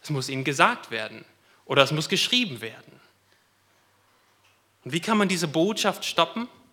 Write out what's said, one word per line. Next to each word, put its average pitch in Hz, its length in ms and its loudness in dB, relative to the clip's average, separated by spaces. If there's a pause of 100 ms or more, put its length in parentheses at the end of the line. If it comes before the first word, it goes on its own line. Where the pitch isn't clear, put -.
Es - 60 -14
muss 139 220 -4
ihnen 135 140 -4
gesagt 165 460 2
werden 110 360 -8 (400)
oder 139 160 4
es 135 100 4
muss 156 160 -2
geschrieben 180 540 0
werden. - 380 -16 (1800)
Und 127 100 -10
wie 170 80 0
kann 214 180 2
man 202 100 4
diese 175 200 0
Botschaft 190 580 0
stoppen? 220 420 0 (240)